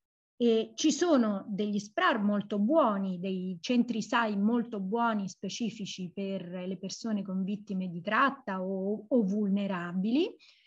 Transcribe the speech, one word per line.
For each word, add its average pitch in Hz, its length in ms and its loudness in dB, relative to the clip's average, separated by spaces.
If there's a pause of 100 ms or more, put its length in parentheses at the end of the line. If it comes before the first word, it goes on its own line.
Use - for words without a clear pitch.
(360)
E 226 400 4
ci 302 160 2
sono 240 540 4
degli 208 320 -2
sprar 285 440 2
molto 202 360 0
buoni, 202 600 2
dei 185 400 -4
centri 240 400 2
sai 220 380 0
molto 226 420 0
buoni, 214 480 0
specifici 190 840 -8
per 196 380 -8
le 180 300 -8
persone 196 440 -6
con 190 220 -4
vittime 185 460 -4
di 170 100 -8
tratta 208 600 0
o, 190 440 -2
o 247 160 4
vulnerabili. 196 1120 0 (320)